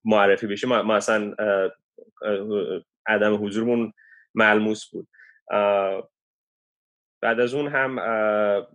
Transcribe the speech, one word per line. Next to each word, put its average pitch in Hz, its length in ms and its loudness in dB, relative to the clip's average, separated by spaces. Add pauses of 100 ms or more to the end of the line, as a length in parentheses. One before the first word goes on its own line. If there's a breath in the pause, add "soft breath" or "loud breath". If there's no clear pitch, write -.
معرفی 104 420 4
بشه، 101 220 -6
ما، 117 140 2
ما 110 140 0
اصلاً، 104 440 0
اه، 98 320 0 (500)
اه، 101 600 -4 (240)
عدم 107 400 0
حضورمون 113 460 -2 (420 soft breath)
ملموس 107 560 2
بود. - 180 -14 (440 soft breath)
اه، 98 580 0 (1120)
بعد 113 180 0
از 123 140 0
اون 147 140 -2
هم، 135 300 -2
اه، 104 760 0